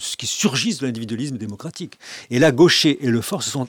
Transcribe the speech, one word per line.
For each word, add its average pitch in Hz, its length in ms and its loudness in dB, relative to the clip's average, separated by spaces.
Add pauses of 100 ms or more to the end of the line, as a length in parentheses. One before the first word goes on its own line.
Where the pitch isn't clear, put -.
(180)
qui - 80 -8
surgissent 196 520 -2
de 135 80 -6
l'individualisme 117 500 -6
démocratique. 110 600 -12 (320)
Et 120 80 2
là, 156 120 8
Gaucher 156 540 6
et 127 40 0
Lefort 117 340 0
se - 80 -6
sont 127 180 -4